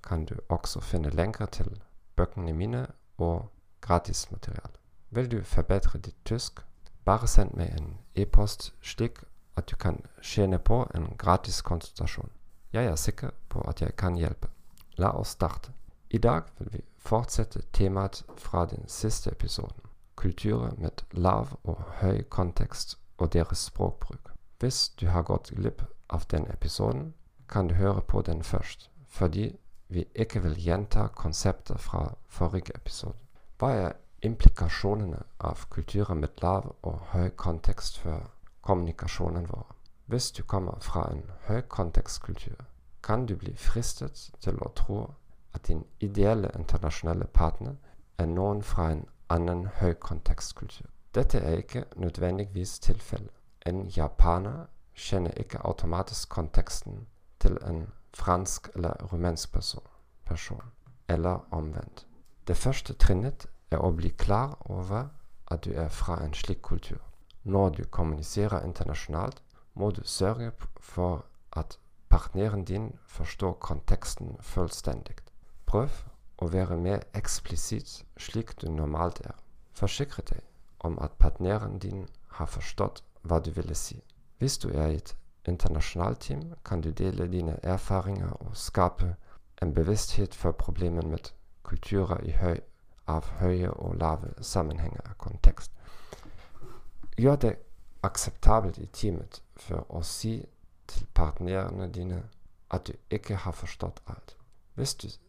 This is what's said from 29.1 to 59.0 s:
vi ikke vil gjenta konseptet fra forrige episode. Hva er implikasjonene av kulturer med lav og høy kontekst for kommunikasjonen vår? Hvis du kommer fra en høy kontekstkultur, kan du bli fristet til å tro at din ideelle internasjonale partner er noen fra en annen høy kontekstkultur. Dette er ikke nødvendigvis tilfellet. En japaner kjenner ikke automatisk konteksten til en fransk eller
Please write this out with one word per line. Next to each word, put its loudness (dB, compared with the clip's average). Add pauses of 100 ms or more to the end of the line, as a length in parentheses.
vi -2 (100)
ikke -2
vil 0
gjenta 4
konseptet -2
fra -2 (140)
forrige -2
episode. -8 (420)
Hva 2
er -2 (260)
implikasjonene 8 (180)
av -4
kulturer -2
med 0 (140)
lav 0
og -4 (120)
høy 2
kontekst 2
for -4 (320)
kommunikasjonen -2
vår? -8 (320)
Hvis -2
du -10
kommer -2
fra -2
en -6 (240)
høy 2
kontekstkultur, 0 (420)
kan 0
du -2
bli -8
fristet 0 (100)
til 0
å -6
tro 4 (520)
at -10
din 4 (160)
ideelle 4
internasjonale 2
partner 4 (440)
er 2
noen 0
fra 2
en -2 (260)
annen 0
høy 4
kontekstkultur. 0 (280)
Dette 6
er 2
ikke -6 (120)
nødvendigvis -2
tilfellet. 4 (380)
En -4
japaner 4 (240)
kjenner -2
ikke -6
automatisk -2
konteksten 0 (320)
til 8 (100)
en -2 (320)
fransk 0
eller -4